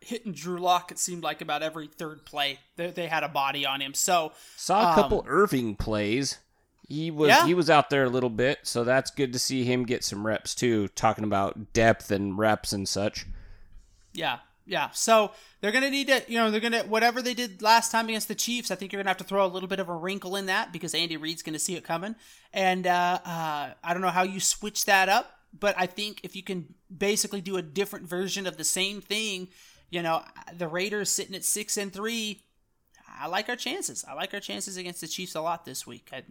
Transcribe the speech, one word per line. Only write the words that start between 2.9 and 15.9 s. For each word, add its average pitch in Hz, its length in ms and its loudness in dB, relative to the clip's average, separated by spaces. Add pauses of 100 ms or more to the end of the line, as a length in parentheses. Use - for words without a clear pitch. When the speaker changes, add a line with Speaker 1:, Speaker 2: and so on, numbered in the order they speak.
Speaker 1:
they 170 180 -6
had 156 160 0
a 139 40 -2
body 139 380 0
on 139 160 -2
him. 135 120 -6
So, 170 380 2 (240)
Speaker 2:
Saw 185 360 4
a - 20 4
couple 156 260 6
Speaker 1:
um, - 80 -6
Speaker 2:
Irving 135 480 2
plays. 110 600 0 (500)
He 156 220 -4
was, 151 180 4
Speaker 1:
Yeah. 269 180 8
Speaker 2:
he 175 80 4
was 160 160 4
out 147 200 8
there 139 140 4
a 127 60 2
little 123 200 2
bit, 123 340 0
so 120 200 -2
that's 131 260 2
good 131 240 -2
to 127 40 -2
see 131 260 0
him 123 200 2
get 113 200 -2
some 104 220 -4
reps, - 280 -2
too, 110 340 2
talking 107 360 0
about 101 500 -2
depth 113 360 4
and 98 280 0
reps 107 340 2
and 98 160 -4
such. - 380 -2 (880)
Speaker 1:
Yeah, 143 260 -4 (280)
yeah. 156 240 -2
So 220 420 4 (280)
they're 208 120 0
gonna 269 180 2